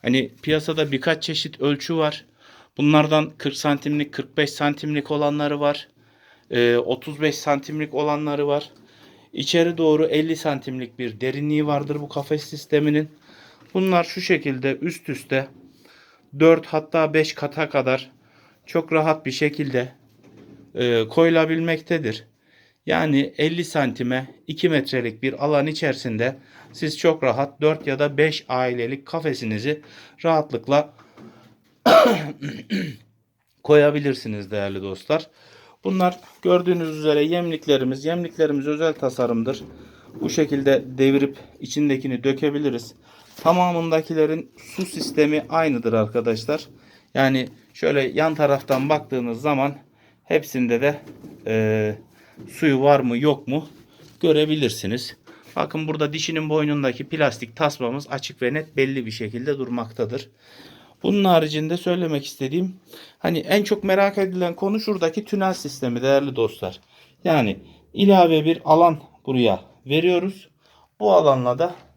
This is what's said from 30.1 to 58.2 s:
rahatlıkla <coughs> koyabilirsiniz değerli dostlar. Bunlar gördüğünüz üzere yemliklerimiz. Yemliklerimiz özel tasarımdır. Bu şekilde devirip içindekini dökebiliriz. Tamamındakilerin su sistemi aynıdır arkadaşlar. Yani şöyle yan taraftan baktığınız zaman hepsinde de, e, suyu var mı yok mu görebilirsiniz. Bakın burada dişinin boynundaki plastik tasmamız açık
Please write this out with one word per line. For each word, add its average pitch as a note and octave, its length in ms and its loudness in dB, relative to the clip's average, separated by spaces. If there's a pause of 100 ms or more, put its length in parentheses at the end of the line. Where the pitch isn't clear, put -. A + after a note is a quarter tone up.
rahatlıkla D3+ 680 0 (920)
<coughs> C4 280 8 (1500)
koyabilirsiniz C#3 880 2
değerli G2+ 300 -4
dostlar. G2 460 -4 (560)
Bunlar F#3 360 0 (220)
gördüğünüz F3 560 2
üzere D3+ 260 4
yemliklerimiz. D3+ 840 0
Yemliklerimiz D#3+ 600 -2
özel D3+ 260 -2
tasarımdır. A#2+ 680 -2 (580)
Bu - 80 -4
şekilde C#3 560 2
devirip C3+ 520 2 (220)
içindekini C3+ 640 -2
dökebiliriz. C3+ 720 -2 (460)
Tamamındakilerin E3 1120 0 (240)
su F#3 100 -4
sistemi D3+ 640 0
aynıdır C3+ 440 0
arkadaşlar. A2+ 720 -2 (460)
Yani C3 340 0 (260)
şöyle C#3+ 280 0
yan D3+ 340 0
taraftan C#3 540 0
baktığınız B2 520 -2
zaman C#3+ 340 0 (480)
hepsinde B2+ 580 0
de, C#3+ 200 0 (460)
e, A2 480 0 (540)
suyu C#3 320 2
var C#3 180 6
mı A#2+ 180 0
yok C#3 300 0
mu D3 220 -4 (500)
görebilirsiniz. D3+ 960 0 (380)
Bakın D#3 320 -4
burada D3+ 260 -2
dişinin D#3+ 360 -6
boynundaki D3 600 -2
plastik C#3 460 -2
tasmamız C#3+ 540 -4
açık - 320 -10